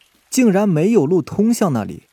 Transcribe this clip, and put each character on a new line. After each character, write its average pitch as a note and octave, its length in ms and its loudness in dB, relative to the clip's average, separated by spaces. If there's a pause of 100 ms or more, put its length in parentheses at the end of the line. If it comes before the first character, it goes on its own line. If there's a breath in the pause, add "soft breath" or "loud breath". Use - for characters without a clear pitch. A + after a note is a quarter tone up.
(300)
竟 B3 200 0
然 G3 180 2
没 F3+ 260 0
有 F3 120 4
路 F3 160 0
通 A3 320 -2
向 F#3 200 -2
那 A2 100 -2
里。 - 300 -14